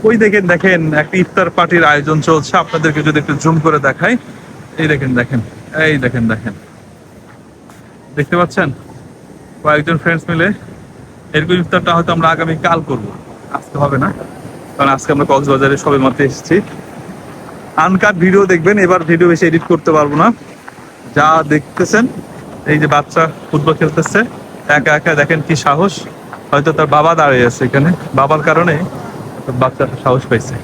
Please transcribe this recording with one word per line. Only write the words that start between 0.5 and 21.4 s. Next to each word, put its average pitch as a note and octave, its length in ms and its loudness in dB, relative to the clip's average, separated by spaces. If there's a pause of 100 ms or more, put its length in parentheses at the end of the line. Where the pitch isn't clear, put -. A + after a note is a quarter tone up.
দেখেন F3+ 260 2 (220)
একটা D3+ 220 -6
ইফতার F3+ 340 0
পার্টির E3+ 340 2
আয়োজন D3 260 0 (100)
চলছে, D#3+ 260 2 (100)
আপনাদেরকে D#3 440 -2
যদি D3+ 140 0
একটু D3 120 -4 (100)
জুম D#3+ 120 2 (100)
করে D3+ 220 2
দেখাই, E3 260 0 (680)
এই D#3 100 0
দেখেন, C3+ 280 -2
দেখেন, B2 200 -2 (480)
এই D#3 160 2
দেখেন, A#2+ 280 -2
দেখেন, G#2+ 220 -6 (1600)
দেখতে D3 220 -2
পাচ্ছেন F3 300 0 (960)
কয়েকজন D3+ 400 0
ফ্রেন্ডস E3+ 260 -2
মিলে। E3+ 180 0 (880)
এরকম E3 260 2
ইফতারটা F3 340 0
হয়তো E3+ 200 0
আমরা E3 180 2
আগামী E3 220 -2 (100)
কাল E3+ 140 2 (100)
করবো, G#2+ 220 -6 (460)
আজকে - 260 -12
হবে C#3 200 0
না, F#3 60 0 (680)
কারণ C#3 200 2
আজকে - 200 -8
আমরা C#3+ 160 2
কক্সবাজারে C#3 520 2
সবে C#3+ 220 2
মাত্র C3 160 0 (100)
এসেছি। - 260 0 (1300)
আনকাট F#3+ 380 2
ভিডিও F#3 200 4 (100)
দেখবেন, F3+ 320 2
এবার F3+ 160 2 (100)
ভিডিও E3+ 200 4
বেশি E3 180 2
এডিট E3 220 0
করতে E3+ 260 2
পারবো D3 240 2
না। G3 60 6 (920)
যা D3 100 4 (260)